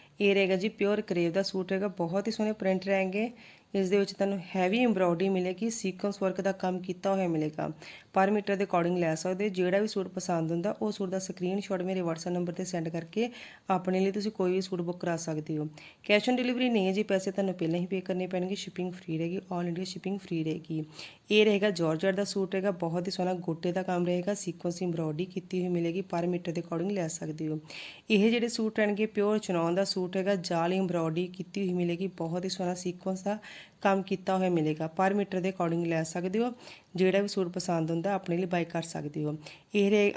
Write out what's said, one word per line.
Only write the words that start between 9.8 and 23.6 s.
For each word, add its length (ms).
ਸੂਟ 220
ਪਸੰਦ 440
ਹੁੰਦਾ, 180
ਉਹ 100
ਸੂਟ 160
ਦਾ 100
ਸਕਰੀਨਸ਼ਾਟ 640
ਮੇਰੇ 180
WhatsApp 320
ਨੰਬਰ 200
'ਤੇ 120
ਸੈਂਡ 240
ਕਰਕੇ 400
ਆਪਣੇ 300
ਲਈ 100
ਤੁਸੀਂ 200
ਕੋਈ 220
ਵੀ 80
ਸੂਟ 200
ਬੁੱਕ 200
ਕਰਾ 160
ਸਕਦੇ 420
ਹੋ। 60
Cash 200
on 100
delivery 320
ਨਹੀਂ 140
ਹੈ 60
ਜੀ, 100
ਪੈਸੇ 280
ਤੁਹਾਨੂੰ 240
ਪਹਿਲਾਂ 260
ਹੀ 60
ਪੇ 140
ਕਰਨੇ 260
ਪੈਣਗੇ। 280
ਸ਼ਿਪਿੰਗ 380
ਫ੍ਰੀ 260
ਰਹੇਗੀ, 200
all 300
ਇੰਡੀਆ 160
ਸ਼ਿਪਿੰਗ 340
ਫ੍ਰੀ 260
ਰਹੇਗੀ। 380
ਇਹ 140
ਰਹੇਗਾ 260
ਜਾਰਜਟ 440
ਦਾ 100
ਸੂਟ 300
ਹੈਗਾ, 160
ਬਹੁਤ 360
ਹੀ 60
ਸੋਹਣਾ 220
ਗੋਟੇ 380